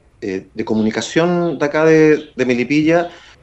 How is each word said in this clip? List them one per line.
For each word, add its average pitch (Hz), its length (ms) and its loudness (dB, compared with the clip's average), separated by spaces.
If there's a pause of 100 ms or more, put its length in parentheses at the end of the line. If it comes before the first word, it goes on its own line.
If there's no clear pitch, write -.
(200)
eh, 95 320 -8
de 110 120 -8
comunicación 135 960 -2
de 151 60 -4
acá 156 200 0
de, 156 520 4
de 127 80 -2
Melipilla 151 640 0 (340)